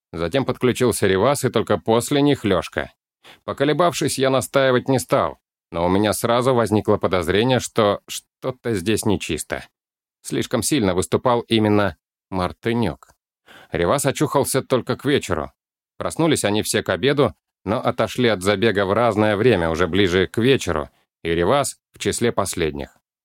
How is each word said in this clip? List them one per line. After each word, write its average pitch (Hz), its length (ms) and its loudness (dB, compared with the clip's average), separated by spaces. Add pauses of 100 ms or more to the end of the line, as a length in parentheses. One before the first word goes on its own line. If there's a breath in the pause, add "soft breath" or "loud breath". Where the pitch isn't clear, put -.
(120)
Затем 85 340 -2
подключился 120 640 0
Риваз 98 360 2
и 120 60 -2
только 104 280 0
после 117 440 0
них 143 220 2
Лешка. 80 480 -2 (520 loud breath)
Поколебавшись, 139 720 -2
я 131 120 0
настаивать 131 580 0
не 135 120 2
стал, 98 400 0 (320)
но 85 140 0
у 90 40 2
меня 101 240 2
сразу 120 400 0
возникло 107 440 2
подозрение, 98 640 0
что 104 480 0
что-то - 640 -8
здесь 101 320 -2
нечисто. 80 600 -4 (560)
Слишком 120 420 -4
сильно 101 320 0
выступал 117 460 0
именно 104 560 2 (320)
Мартынюк. 92 800 -4 (600 loud breath)
Риваз 90 340 0
очухался 135 560 0
только 123 340 -2
к - 100 -12
вечеру. 98 460 -2 (460)
Проснулись 147 460 -2
они 104 200 0
все 107 180 -2
к - 80 -4
обеду, 123 460 0 (300)
но 107 140 -2
отошли 117 500 0
от 101 120 0
забега 101 440 2
в 95 80 0
разное 107 420 2
время, 95 340 2
уже 82 160 0
ближе 90 420 2
к - 100 -8
вечеру, 110 520 0 (340)
и 82 60 -4
Риваз 98 480 0 (140)
в - 80 -20
числе 110 320 -2
последних. 78 640 -4 (280)